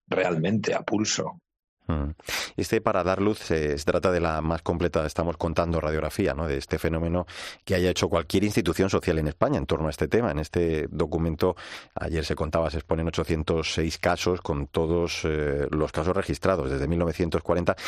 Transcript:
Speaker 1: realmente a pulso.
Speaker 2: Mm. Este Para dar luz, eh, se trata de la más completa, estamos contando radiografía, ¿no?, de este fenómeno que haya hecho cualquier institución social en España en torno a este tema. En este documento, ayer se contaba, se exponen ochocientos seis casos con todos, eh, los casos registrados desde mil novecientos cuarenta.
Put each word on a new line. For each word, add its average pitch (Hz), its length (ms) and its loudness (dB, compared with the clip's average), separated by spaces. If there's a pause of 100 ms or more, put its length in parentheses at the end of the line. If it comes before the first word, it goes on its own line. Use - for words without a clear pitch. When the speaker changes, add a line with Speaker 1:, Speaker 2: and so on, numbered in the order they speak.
Speaker 1:
realmente 92 640 2
a - 100 -2
pulso. - 580 -2 (480)
Speaker 2:
Mm. 73 220 0 (460)
Este 110 240 0
Para 98 220 2
dar 92 180 0
luz, 104 300 0
eh, 76 260 2
se 73 80 -6
trata 87 280 4
de 87 80 2
la 80 200 0
más 80 220 -2
completa, 85 420 0
estamos 82 320 -2
contando 85 440 0
radiografía, 78 520 0
¿no?, 78 140 -4
de 71 100 -2
este 71 220 -4
fenómeno 82 480 -2 (380)
que 98 100 -2
haya 90 160 4
hecho 87 180 0
cualquier 87 360 2
institución 95 440 2
social 87 300 2
en 76 80 0
España 120 320 2
en 73 80 -2
torno 78 220 0
a - 20 0
este 76 160 -2
tema. 107 240 2
En 73 80 -2
este 80 520 0
documento, 82 680 0 (380)
ayer 78 300 -4
se 76 120 -2
contaba, 80 340 0
se 82 80 -4
exponen 82 300 -2
ochocientos 80 640 0
seis 82 240 0
casos 90 420 0
con 71 280 -4
todos, 82 560 0
eh, 73 460 0
los 78 200 0
casos 87 260 0
registrados 82 540 0
desde 69 160 -2
mil 82 140 0
novecientos 82 420 0
cuarenta. 87 320 2 (140)